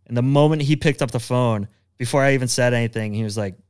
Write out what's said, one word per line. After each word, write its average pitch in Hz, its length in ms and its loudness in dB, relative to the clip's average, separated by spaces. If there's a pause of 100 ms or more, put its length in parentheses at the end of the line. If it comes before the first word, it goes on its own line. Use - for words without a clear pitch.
And 120 80 -4
the 123 60 2
moment 147 400 4
he 143 120 2
picked 147 260 0
up 139 120 -4
the 123 80 -4
phone, 117 480 -2 (280)
before 135 280 -2
I 139 100 4
even 127 140 -2
said 123 260 2
anything, 110 400 -2
he 113 100 -2
was 104 120 -6
like 98 200 -6 (140)